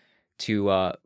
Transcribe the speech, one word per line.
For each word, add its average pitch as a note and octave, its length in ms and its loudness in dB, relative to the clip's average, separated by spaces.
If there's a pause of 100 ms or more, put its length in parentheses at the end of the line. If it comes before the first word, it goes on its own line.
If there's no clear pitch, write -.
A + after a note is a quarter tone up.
(400)
to, G2+ 300 0
uh, F#2 240 2 (120)